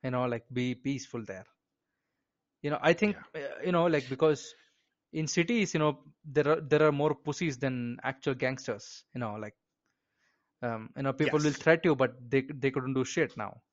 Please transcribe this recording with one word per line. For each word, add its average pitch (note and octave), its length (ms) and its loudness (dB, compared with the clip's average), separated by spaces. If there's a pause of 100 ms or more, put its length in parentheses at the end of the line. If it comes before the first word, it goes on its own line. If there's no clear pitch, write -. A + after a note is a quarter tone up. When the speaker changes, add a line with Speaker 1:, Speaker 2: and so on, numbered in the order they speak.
Speaker 1:
you C3 80 -4
know, B2+ 140 0
like, A#2+ 180 -2 (100)
be B2 220 0
peaceful B2+ 500 -6
there. F#2+ 220 -14 (1160)
You D3 80 -2
know, D3+ 120 -2
I E3 120 6
think, G#3 220 0 (180)
Speaker 2:
Yeah. D#3 80 -6
Speaker 1:
uh, - 220 -8
you F#3 60 0
know, F3 160 4
like, D3 220 0
because C#3+ 440 0 (600)
in D#3 160 -4
cities, F#3 440 0
you - 60 0
know, D3+ 240 2 (220)
there C#3+ 240 2
are, D#3+ 120 4
there D3+ 220 4
are D3+ 80 8
more D3 240 2
pussies D3 440 -4
than B2 440 -2
actual C3+ 320 -2
gangsters, B2+ 720 -6 (100)
you B2+ 60 -6
know, A2 160 -4
like, G#2+ 180 -10 (1080)
um, A2+ 340 -6
you C#3 80 -6
know, C3+ 80 0
people D3+ 260 2
will D3+ 60 0 (100)
Speaker 2:
Yes. - 40 -10
Speaker 1:
threat D#3+ 260 4
you, E3 100 6
but B2+ 220 2 (120)
they, C3+ 140 4
they C#3 300 -2
couldn't C3+ 220 -2
do C3 100 2
shit B2+ 340 -2
now. G#2 240 -10 (100)